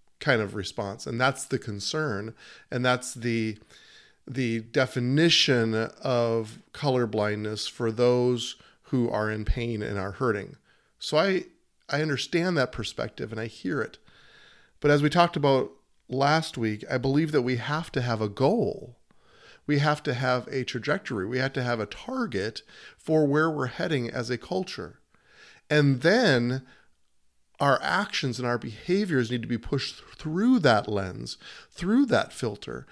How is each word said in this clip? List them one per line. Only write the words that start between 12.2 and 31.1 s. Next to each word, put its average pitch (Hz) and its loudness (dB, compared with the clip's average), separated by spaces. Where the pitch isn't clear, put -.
that 127 0
perspective 123 -8
and 110 -8
I 113 -6
hear 139 -4
it. - -10
But 147 4
as 147 6
we 151 4
talked 170 4
about 139 4
last 143 0
week, 107 -2
I 131 0
believe 143 2
that 139 4
we 127 0
have 147 -4
to 135 -2
have 117 -2
a 107 0
goal. 135 0
We 143 2
have 147 2
to 131 -2
have 127 0
a 135 -4
trajectory. 120 -4
We 123 -2
have 135 -2
to 131 -2
have 120 -2
a 104 -4
target 135 -6
for 156 2
where 151 4
we're 143 -2
heading 139 -2
as 120 -6
a 120 -2
culture. 180 -8
And 143 4
then 135 4
our 139 4
actions 117 -2
and 123 -4
our 120 2
behaviors 135 0
need 123 -2
to - -6
be 117 0
pushed - -4
through 214 2
that 117 6
lens, 101 -4